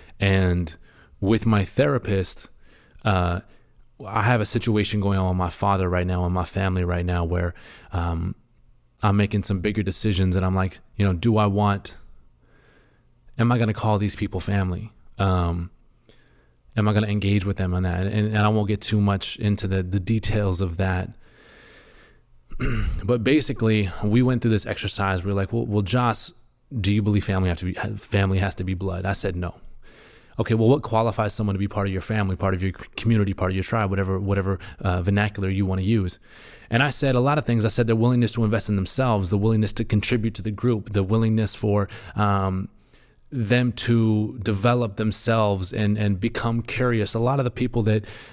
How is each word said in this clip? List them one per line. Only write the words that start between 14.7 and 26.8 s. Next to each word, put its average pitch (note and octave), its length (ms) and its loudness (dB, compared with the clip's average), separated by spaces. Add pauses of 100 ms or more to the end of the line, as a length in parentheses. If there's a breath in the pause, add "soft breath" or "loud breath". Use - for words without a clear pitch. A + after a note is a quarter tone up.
Um, F2 540 0 (1040 soft breath)
am G#2+ 140 2
I G#2+ 40 2
gonna G#2+ 140 2
engage G2+ 380 0
with G2 100 -2
them F#2 180 -2
on F#2 100 0
that? F2+ 240 0
And, G#2 200 0
and G#2+ 120 0
I G#2+ 100 4
won't G#2+ 180 2
get G2+ 140 -2
too - 180 0
much G2+ 380 0
into G#2 280 0
the, F#2+ 160 0
the F#2 200 -2
details G#2 580 0
of F2+ 160 -2
that. F#2 360 -2 (1500 loud breath)
<clears throat> A#2+ 240 0 (200)
But A#2 200 0
basically, A2+ 680 2 (120)
we G#2 200 4
went B2 200 2
through A#2 100 2
this G#2 140 2
exercise. G2 600 -2
We G2+ 60 -2
were G2 40 0
like, G2 160 0
"Well, A#2 140 -2
well, G#2 160 0
Joss, A#2 500 0 (480)
do G2 140 0